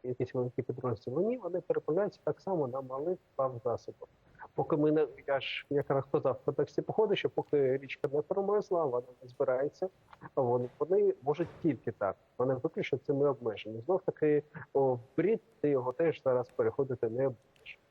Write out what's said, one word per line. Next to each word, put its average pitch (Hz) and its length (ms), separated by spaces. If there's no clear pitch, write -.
якісь 127 320
великі 127 280
підрозділи. 127 600
Ні, 233 140
вони 240 220
переправляються 160 640
так - 160
само 165 280
на 131 120
малих 139 380
плавзасобах. 120 720
Поки 156 220
ми 151 160
не, 151 140
я 135 140
ж - 300
якраз 139 420
казав 135 300
в - 20
контексті - 380
погоди, 208 340
що - 140
поки 139 460
річка 139 360
не 147 100
промерзла, 190 600
вона 123 220
не 127 60
збирається, 135 600
вон-, 123 320
вони 185 440
можуть 147 260
тільки 123 300
так, 95 240
вони 131 160
виключно 156 440
цими 143 300
обмежені. 113 580
Знов 185 180
таки, 151 380
о, 135 220
в 120 60
брід 196 240
ти 147 80
його 127 240
теж 165 320
зараз 123 260
переходити 120 580
не 127 200
будеш. - 500